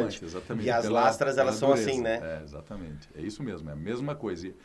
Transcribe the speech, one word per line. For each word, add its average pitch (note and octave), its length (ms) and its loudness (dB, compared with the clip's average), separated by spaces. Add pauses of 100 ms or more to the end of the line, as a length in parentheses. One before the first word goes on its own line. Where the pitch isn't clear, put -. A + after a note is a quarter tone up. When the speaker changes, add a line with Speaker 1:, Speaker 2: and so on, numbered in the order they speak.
(200)
Speaker 1:
diamante, F#2+ 60 -10
exatamente. F2+ 420 -6
Speaker 2:
E B2 40 2
as A#2 140 4
Speaker 1:
Pela, A#2 160 4
Speaker 2:
lastras, C3 360 4
elas B2+ 220 4
Speaker 1:
pela - 0 -
Speaker 2:
são C3+ 100 6
Speaker 1:
dureza. A#2+ 200 6
Speaker 2:
assim, C3 120 2
né? A2+ 200 0
Speaker 1:
É, D#2+ 220 -6
exatamente. D2+ 720 -12
É D#2 60 -10
isso G#2 220 -8
mesmo, E2 260 -8
é D2 40 -8
a - 20 -8
mesma B2 400 -4
coisa. F#2 320 -6
E F2+ 60 -10 (120)